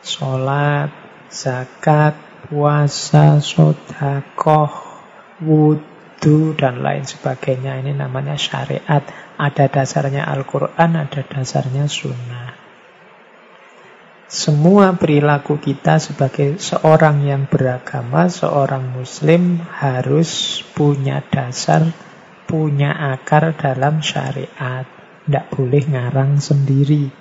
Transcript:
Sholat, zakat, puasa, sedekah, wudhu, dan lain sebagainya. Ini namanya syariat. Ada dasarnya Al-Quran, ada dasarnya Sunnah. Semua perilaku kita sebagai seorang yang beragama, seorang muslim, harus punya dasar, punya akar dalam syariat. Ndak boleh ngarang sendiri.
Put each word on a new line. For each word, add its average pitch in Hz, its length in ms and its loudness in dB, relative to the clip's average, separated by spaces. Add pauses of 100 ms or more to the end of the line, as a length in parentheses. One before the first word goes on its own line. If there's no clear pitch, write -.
Sholat, 143 880 -2 (400)
zakat, 151 880 0 (320)
puasa, 147 880 4
sedekah, 147 1400 0 (640)
wudhu, 156 1200 2
dan 131 240 0
lain 143 240 -4
sebagainya. 131 720 -6
Ini 139 160 -6
namanya 139 400 -6
syariat. 139 720 -4 (260)
Ada 143 320 0
dasarnya 139 640 -2
Al-Quran, 147 640 -2
ada 147 320 -4
dasarnya 135 640 -4
Sunnah. 123 640 -10 (1800)
Semua 180 640 4
perilaku 147 640 2
kita 156 400 0
sebagai 143 640 -2
seorang 156 640 4
yang 139 240 -2
beragama, 131 800 0
seorang 135 640 -2
muslim, 165 640 0
harus 143 1040 -2 (160)
punya 139 480 0
dasar, 139 640 0 (560)
punya 147 720 -2
akar 151 400 0
dalam 143 480 -2
syariat. 131 800 -8 (400)
Ndak 143 240 -2
boleh 139 400 0
ngarang 135 480 0
sendiri. 139 720 2 (120)